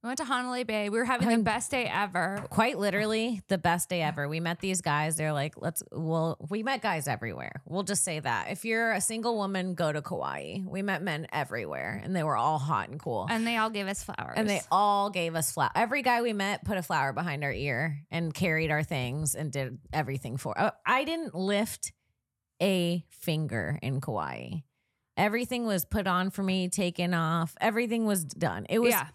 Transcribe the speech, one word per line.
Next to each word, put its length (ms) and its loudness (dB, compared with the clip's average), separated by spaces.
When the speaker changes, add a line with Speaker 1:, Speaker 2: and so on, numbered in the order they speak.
Speaker 1:
We 40 -8
went 120 -4
to 60 -2
Hanalei 400 0
Bay. 260 0
We 80 0
were 60 2
having 240 2
Speaker 2:
I'm 120 6
Speaker 1:
the 40 4
best 280 0
day 200 0
ever. 580 0
Speaker 2:
Quite 280 4
literally 720 2
the 100 2
best 300 4
day 140 0
ever. 260 0
We 100 -2
met 220 -2
these 200 0
guys. 360 2
They're 160 0
like, 280 -2
"Let's," 300 -4
well, 480 0
we 140 -4
met 200 -2
guys 260 0
everywhere. 580 -6
We'll 160 -4
just 220 0
say 160 -4
that. 280 0
If 160 -8
you're 280 0
a 80 0
single 360 0
woman, 380 -2
go 180 0
to 80 -2
Kauai. 640 -6
We 180 -6
met 200 -2
men 300 -2
everywhere 680 -4
and 120 -4
they 80 2
were 140 2
all 240 2
hot 300 0
and 100 -8
cool. 280 -2
Speaker 1:
And 160 0
they 120 0
all 140 2
gave 180 -4
us 160 -4
flowers. 320 -8
Speaker 2:
And 120 2
they 120 2
all 400 6
gave 240 -2
us 160 0
flowers. 240 2
Every 280 2
guy 200 4
we 100 0
met 320 -2
put 140 0
a 40 -2
flower 300 2
behind 300 -2
our 100 0
ear 460 -2
and 240 -2
carried 380 2
our 140 2
things 500 -2
and 160 -4
did 280 -4
everything 440 -2
for, 220 -4
uh, 120 4
I 180 4
didn't 300 -4
lift 580 -2
a 480 2
finger 720 -2
in 180 -2
Kauai. 580 -6
Everything 500 0
was 180 0
put 220 0
on 240 2
for 140 -4
me, 240 2
taken 460 0
off. 460 0
Everything 460 2
was 180 2
done. 440 -2
It 100 2
was 140 6
Speaker 1:
Yeah. 220 0